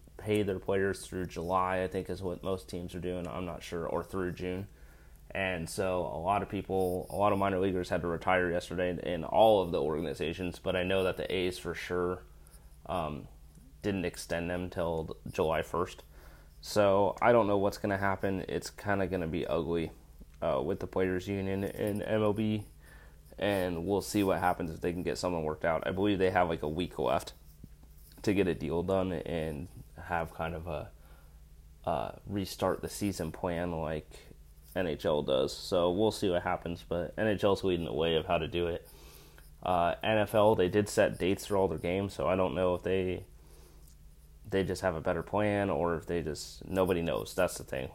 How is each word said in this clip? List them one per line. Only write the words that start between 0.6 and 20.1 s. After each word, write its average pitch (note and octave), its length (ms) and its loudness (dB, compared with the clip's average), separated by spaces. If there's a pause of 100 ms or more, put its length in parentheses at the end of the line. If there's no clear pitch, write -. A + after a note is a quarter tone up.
players G2 440 0
through F#2 220 -4
July, F#2 560 0
I F#2 60 0
think F#2+ 200 -4
is F2+ 140 -6
what F2 220 -6
most F#2 240 -4
teams F2 260 -8
are F#2 60 -6
doing, F2 260 -4
I'm E2+ 180 -6
not E2+ 200 -8
sure, E2+ 200 -6
or E2+ 200 -2
through F#2 280 -2
June. F#2 360 -6 (640)
And F#2 360 -2
so F#2 340 0 (120)
a D#2 40 -6
lot G2 240 2
of F#2 60 -6
people, F#2 600 0
a D#2 60 -6
lot G2+ 160 4
of G2 80 2
minor G2 180 2
leaguers F#2 300 2
had F2 140 0
to E2+ 40 -4
retire F2+ 420 2
yesterday F2 540 0
in E2 220 -4
all G#2+ 360 6
of F2 120 -2
the D#2+ 100 0
organizations, D#2+ 800 -2
but F#2 160 -2
I F2+ 80 0
know F#2+ 180 2
that F2+ 140 2
the - 180 -4
A's F2+ 240 0
for F2 160 -6
sure, F2+ 480 -2 (640)
um, D2+ 400 -4 (560)
didn't G2 220 0
extend E2+ 440 -4
them F2+ 220 -2
till E2 460 -2 (160)
July D#2+ 300 2
first. - 420 -4 (560)
So G2+ 600 4
I A#2+ 120 6
don't A2+ 160 6
know G2+ 100 4
what's G2+ 200 0
gonna G2+ 200 0
happen. G2 500 0
It's - 220 -4
kinda G2 380 -2
gonna F2 180 -2
be D#2 220 -2
ugly, E2 420 0 (500)